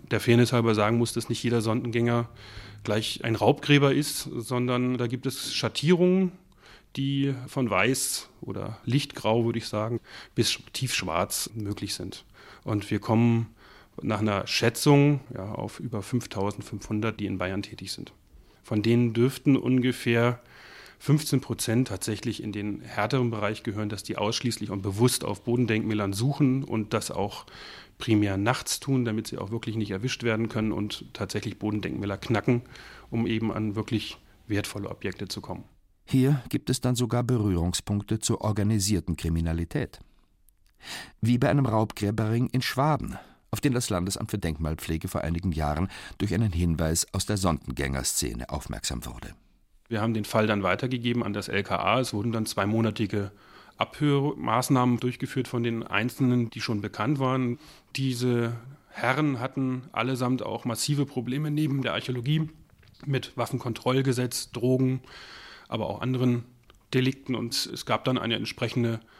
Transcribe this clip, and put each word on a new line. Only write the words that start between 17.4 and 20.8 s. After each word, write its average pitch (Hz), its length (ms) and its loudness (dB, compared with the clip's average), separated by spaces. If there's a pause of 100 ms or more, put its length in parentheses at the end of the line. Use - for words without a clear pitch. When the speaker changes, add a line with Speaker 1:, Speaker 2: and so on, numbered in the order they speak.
Speaker 1:
tätig - 300 -12
sind. - 200 -12 (520)
Von 107 180 0
denen 117 300 4
dürften 131 440 4
ungefähr 120 840 2 (640)